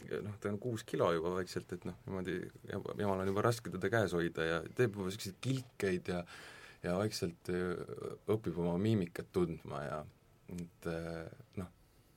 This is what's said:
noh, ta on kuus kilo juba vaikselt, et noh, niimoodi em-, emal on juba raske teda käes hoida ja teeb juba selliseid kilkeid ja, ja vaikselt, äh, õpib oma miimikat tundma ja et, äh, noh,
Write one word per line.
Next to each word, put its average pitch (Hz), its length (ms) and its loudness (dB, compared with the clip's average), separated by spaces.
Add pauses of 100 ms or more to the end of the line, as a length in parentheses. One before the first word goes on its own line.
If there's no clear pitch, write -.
(220)
noh, 104 160 -6
ta 104 160 -2
on 101 80 -4
kuus 117 240 -2
kilo 123 320 6
juba 85 160 2
vaikselt, 92 400 -2
et 90 160 -6
noh, 87 160 -8
niimoodi 92 320 -2 (300)
em-, 101 260 -4
emal 95 300 2
on 98 80 2
juba 104 160 4
raske 117 260 0
teda 95 160 0
käes 101 240 4
hoida 85 320 2
ja 82 140 2 (180)
teeb 120 160 4
juba 95 160 -2
selliseid 98 320 -6
kilkeid 101 720 0
ja, 87 80 0 (580)
ja 90 180 0
vaikselt, 98 520 -2
äh, 90 240 0 (560)
õpib 92 320 2
oma 87 160 4
miimikat 98 560 2
tundma 80 480 0
ja 73 160 -4 (520)
et, 87 420 -8
äh, 82 320 -4 (320)
noh, 92 160 -6 (460)